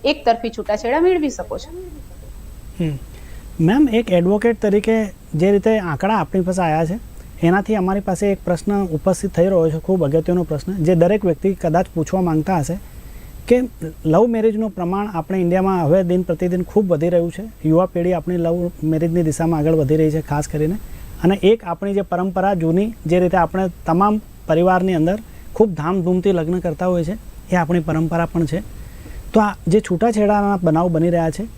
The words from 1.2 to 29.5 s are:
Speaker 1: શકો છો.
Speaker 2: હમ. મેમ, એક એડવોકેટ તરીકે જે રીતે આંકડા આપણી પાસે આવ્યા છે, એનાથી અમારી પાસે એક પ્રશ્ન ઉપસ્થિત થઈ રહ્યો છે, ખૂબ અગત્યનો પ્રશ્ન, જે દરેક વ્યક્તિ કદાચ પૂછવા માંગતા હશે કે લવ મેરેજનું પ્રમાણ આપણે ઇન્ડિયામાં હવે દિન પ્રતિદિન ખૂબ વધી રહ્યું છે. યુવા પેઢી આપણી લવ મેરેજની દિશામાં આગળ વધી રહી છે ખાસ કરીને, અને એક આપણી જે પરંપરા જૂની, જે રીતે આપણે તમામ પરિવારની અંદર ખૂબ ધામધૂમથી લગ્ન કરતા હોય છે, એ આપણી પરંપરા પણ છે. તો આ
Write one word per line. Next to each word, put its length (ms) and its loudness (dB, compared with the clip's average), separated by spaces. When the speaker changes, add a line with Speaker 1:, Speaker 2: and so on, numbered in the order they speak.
Speaker 1:
શકો 280 -10
છો. 200 -14
Speaker 2:
હમ. 120 -2
મેમ, 340 4
એક 180 2
એડવોકેટ 500 2
તરીકે 440 2
જે 160 4
રીતે 280 4
આંકડા 340 -2
આપણી 280 0
પાસે 200 -2
આવ્યા 240 2
છે, 140 -4
એનાથી 280 2
અમારી 240 0
પાસે 320 0
એક 140 0
પ્રશ્ન 420 0
ઉપસ્થિત 440 -2
થઈ 120 2
રહ્યો 260 4
છે, 100 -2
ખૂબ 260 0
અગત્યનો 380 2
પ્રશ્ન, 300 -6
જે 220 2
દરેક 300 2
વ્યક્તિ 280 0
કદાચ 320 0
પૂછવા 260 -2
માંગતા 360 0
હશે 200 -4
કે 140 4
લવ 220 6
મેરેજનું 420 2
પ્રમાણ 380 -2
આપણે 300 -4
ઇન્ડિયામાં 480 2
હવે 180 4
દિન 180 2
પ્રતિદિન 420 -2
ખૂબ 240 2
વધી 220 2
રહ્યું 220 2
છે. 360 -8
યુવા 180 6
પેઢી 280 0
આપણી 240 -2
લવ 340 0
મેરેજની 400 0
દિશામાં 360 0
આગળ 160 2
વધી 200 2
રહી 160 4
છે 100 -2
ખાસ 260 -4
કરીને, 280 -2
અને 120 4
એક 280 2
આપણી 300 -6
જે 80 0
પરંપરા 520 0
જૂની, 400 0
જે 140 2
રીતે 180 2
આપણે 320 0
તમામ 360 2
પરિવારની 460 2
અંદર 240 2
ખૂબ 200 4
ધામધૂમથી 580 0
લગ્ન 280 0
કરતા 260 -4
હોય 180 0
છે, 100 -4
એ 40 2
આપણી 240 2
પરંપરા 460 0
પણ 200 -2
છે. 140 -4
તો 60 6
આ 160 2